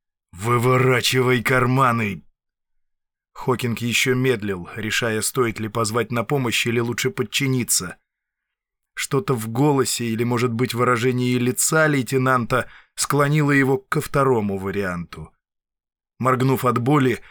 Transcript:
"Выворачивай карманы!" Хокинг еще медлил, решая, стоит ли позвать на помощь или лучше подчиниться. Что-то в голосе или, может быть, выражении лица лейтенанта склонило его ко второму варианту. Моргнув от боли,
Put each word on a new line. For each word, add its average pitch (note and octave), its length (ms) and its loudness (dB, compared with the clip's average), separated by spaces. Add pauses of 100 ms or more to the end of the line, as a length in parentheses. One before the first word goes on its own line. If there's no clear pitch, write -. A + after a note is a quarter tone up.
(320)
"Выворачивай B2 1120 2
карманы!" A#2+ 840 0 (1120)
Хокинг A#2+ 460 -4
еще A#2+ 340 0
медлил, G#2 520 -2 (100)
решая, A2 440 -2
стоит A2+ 400 -2
ли A2 80 -6
позвать A2+ 420 -2
на A#2+ 140 -2
помощь B2 420 -2
или A#2+ 140 0
лучше A#2 300 -2
подчиниться. B2+ 880 -2 (960)
Что-то C3+ 400 -2
в A2 160 -6
голосе B2+ 560 2
или, A2+ 180 -2
может A#2+ 300 0
быть, B2 180 -2
выражении B2 640 0
лица B2+ 500 2
лейтенанта B2+ 840 0 (240)
склонило C#3+ 560 2
его C#3 260 4
ко - 240 -4
второму A#2+ 560 0
варианту. F#2 800 -6 (840)
Моргнув B2+ 460 2
от A#2+ 120 2
боли, B2+ 400 2 (120)